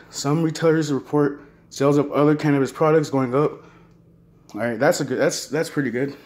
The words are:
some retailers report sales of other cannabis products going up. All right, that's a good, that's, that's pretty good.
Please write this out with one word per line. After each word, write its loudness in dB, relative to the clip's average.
some -2
retailers 0
report -2
sales 2
of 0
other 4
cannabis 0
products 2
going -2
up. -2
All -8
right, -4
that's 0
a -4
good, -4
that's, -2
that's -4
pretty -4
good. -6